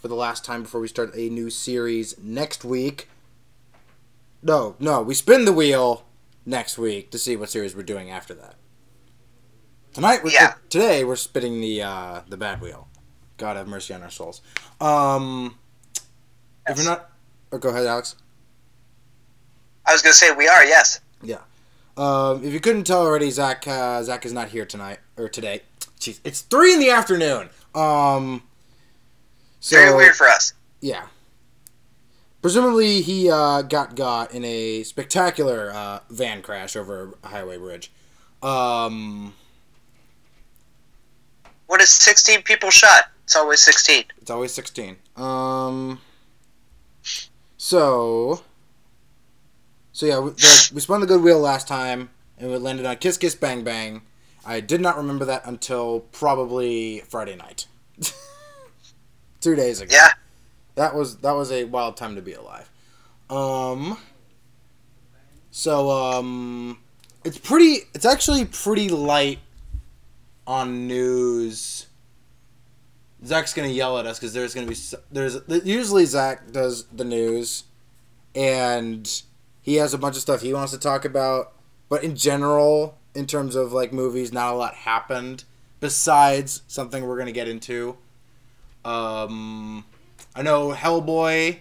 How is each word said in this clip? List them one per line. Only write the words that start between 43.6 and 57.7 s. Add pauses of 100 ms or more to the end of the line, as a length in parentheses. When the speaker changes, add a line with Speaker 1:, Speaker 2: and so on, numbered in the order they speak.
Speaker 2:
sixteen. (160)
Speaker 1:
It's
always
sixteen. (180)
Um, (1600)
so, (1500)
so
yeah,
we,
the,
we
spun
the
good
wheel
last
time, (280)
and
we
landed
on
Kiss
Kiss
Bang
Bang. (440)
I
did
not
remember
that
until (120)
probably
Friday
night. (320)